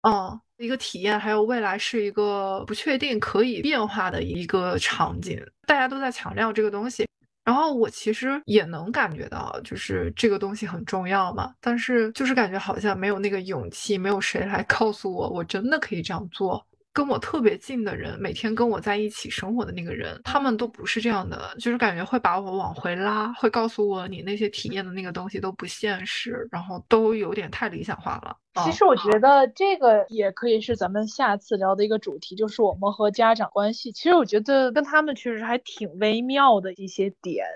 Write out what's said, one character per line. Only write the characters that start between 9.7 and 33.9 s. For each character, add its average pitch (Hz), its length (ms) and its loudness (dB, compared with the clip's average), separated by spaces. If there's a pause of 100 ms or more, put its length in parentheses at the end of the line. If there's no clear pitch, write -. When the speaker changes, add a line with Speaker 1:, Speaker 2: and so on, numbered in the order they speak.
Speaker 1:
是 90 400 -4
这 233 140 2
个 202 80 2
东 202 180 -4
西 214 120 -8
很 170 180 -8
重 185 220 -4
要 185 260 2
嘛， - 280 -6
但 240 160 0
是 233 340 0
就 262 140 -2
是 254 100 2
感 226 140 2
觉 190 100 -4
好 196 200 -4
像 202 180 0
没 190 100 -2
有 202 120 0
那 202 100 -2
个 196 120 -2
勇 165 300 -6
气， - 260 -2
没 185 100 -2
有 202 140 2
谁 - 240 -2
来 196 180 -2
告 - 280 -2
诉 208 220 -8
我， 175 160 -4
我 175 140 -6
真 202 260 -4
的 302 100 0
可 - 160 -6
以 170 60 -4
这 185 120 -6
样 165 160 -6
做。 185 360 -4 (320)
跟 285 100 0
我 254 120 0
特 - 200 -4
别 214 160 4
近 240 280 -6
的 202 120 -4
人， - 240 -10
每 190 140 -4
天 220 220 -2
跟 233 120 4
我 226 140 0
在 208 160 0
一 214 100 0
起 - 220 -10
生 202 260 -6
活 240 80 -2
的 190 80 -8
那 175 120 -8
个 170 100 -8
人， - 300 -8
他 - 160 0
们 262 180 2
都 240 100 -2
不 - 160 -14
是 - 160 -2
这 226 120 0
样 196 180 -2
的， - 300 -10
就 240 120 -2
是 240 60 0
感 214 180 2
觉 170 80 -4
会 240 140 -2
把 185 220 2
我 190 180 -4
往 185 160 -4
回 175 220 -4
拉， 214 380 -2
会 240 180 0
告 226 160 0
诉 214 200 0
我 185 200 -2
你 180 160 -12
那 196 120 -4
些 208 140 0
体 - 200 -8
验 190 140 -4
的 185 80 -10
那 185 120 -8
个 180 80 -8
东 180 180 -8
西 196 100 -6
都 190 120 -4
不 190 120 -12
现 185 440 -4
实， - 440 -6
然 175 120 -6
后 185 260 -10
都 220 240 6
有 196 220 -2
点 190 160 -6
太 - 180 -4
理 170 140 -8
想 190 180 -6
化 - 120 -4 (120)
了。 - 100 -10 (300)
Speaker 2:
其 330 60 4
实 - 120 4
我 320 120 10
觉 214 240 4
得 269 300 8
这 381 280 2
个 220 320 6
也 202 220 0
可 240 180 -2
以 220 100 6
是 220 160 -2
咱 185 160 -2
们 214 160 0
下 214 300 2
次 - 180 -4
聊 190 200 2
的 202 100 4
一 - 20 -4
个 214 120 2
主 202 180 -6
题， - 160 -14
Speaker 1:
嗯。 185 40 -12
Speaker 2:
就 214 100 0
是 208 160 0
我 190 100 4
们 196 180 0
和 208 200 2
家 226 240 6
长 220 160 -2
关 208 200 2
系。 240 200 -8